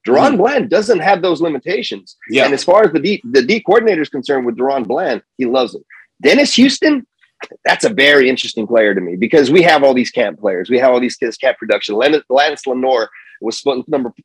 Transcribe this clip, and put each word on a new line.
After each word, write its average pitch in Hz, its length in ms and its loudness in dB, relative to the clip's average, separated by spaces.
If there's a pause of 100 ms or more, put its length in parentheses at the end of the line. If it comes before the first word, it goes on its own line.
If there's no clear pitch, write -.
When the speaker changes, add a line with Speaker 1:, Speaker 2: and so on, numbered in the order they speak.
Speaker 1:
DaRon 120 220 4
Speaker 2:
Mm-hmm. 127 80 0
Speaker 1:
Bland 226 320 0
doesn't 196 280 0
have 175 240 0
those 170 180 -2
limitations. 160 760 -6 (120)
Speaker 2:
Yeah. 131 180 2
Speaker 1:
And 139 60 -2
as 135 120 -2
far 196 200 6
as 160 80 2
the 160 60 0
D, 180 240 -2
the 127 220 2
D 208 180 0
coordinator 202 400 2
is 143 60 -6
concerned 135 360 -4
with 117 140 -4
DaRon 131 300 -2
Bland, 135 340 -4 (160)
he 127 80 -2
loves 120 300 -2
him. - 80 -20 (360)
Dennis 233 340 2
Houston, 277 520 2 (580)
that's 180 200 -2
a - 60 0
very 143 380 2
interesting 117 380 -6
player 110 280 2
to 95 60 -2
me 90 160 -6
because 120 340 2
we 170 120 4
have 156 220 2
all 135 100 4
these 123 160 -2
camp 104 300 -4
players. 95 300 -4
We 127 80 2
have 127 140 4
all 123 80 2
these 120 160 -4
kids, 117 200 -6
camp 127 220 -2
production. 104 380 -4
Len-, 143 320 2
Lance 143 380 0
Lenoir 127 420 -2 (340)
was 113 160 -6
supposed, 127 300 -4
number, 135 240 -4 (120)